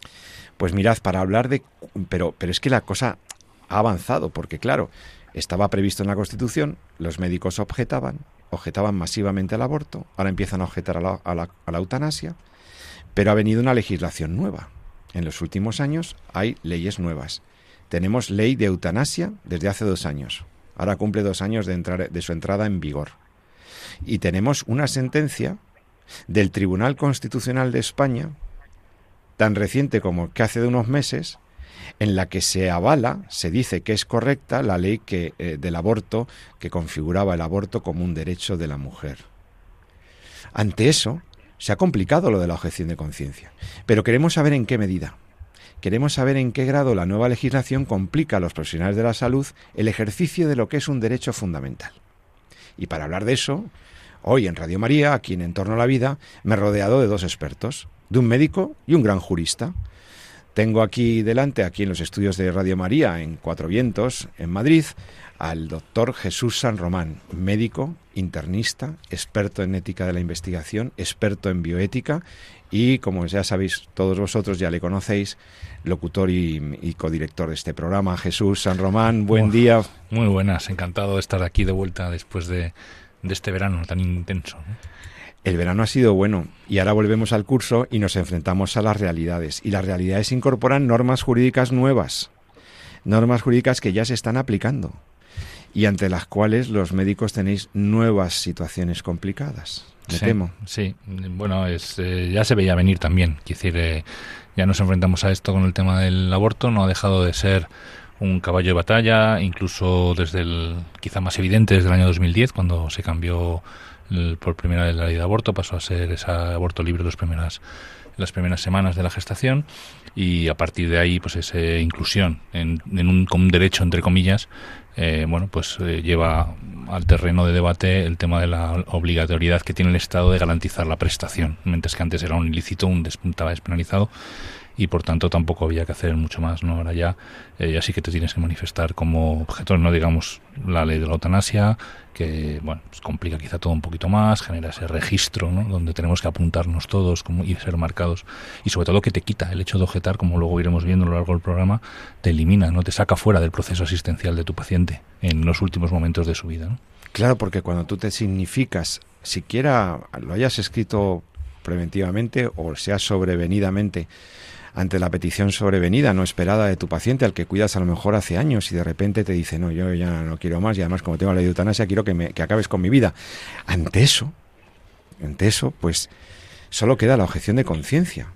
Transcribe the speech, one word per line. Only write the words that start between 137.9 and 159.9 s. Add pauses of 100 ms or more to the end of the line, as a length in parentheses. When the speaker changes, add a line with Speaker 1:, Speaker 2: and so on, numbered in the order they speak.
Speaker 2:
que
te
tienes
que
manifestar
como
objetor,
no
digamos (280)
la
ley
de
la
eutanasia, (340)
que,
bueno,
pues
complica
quizá
todo
un
poquito
más,
genera
ese
registro,
¿no?
Donde
tenemos
que
apuntarnos
todos
como,
y
ser
marcados, (420)
y
sobre
todo
que
te
quita
el
hecho
de
objetar,
como
luego
iremos
viendo
a
lo
largo
del
programa, (400)
te
elimina,
¿no?
Te
saca
fuera
del
proceso
asistencial
de
tu
paciente (220)
en
los
últimos
momentos
de
su
vida,
¿no? (360)
Speaker 1:
Claro,
porque
cuando
tú
te
significas, (240)
siquiera (200)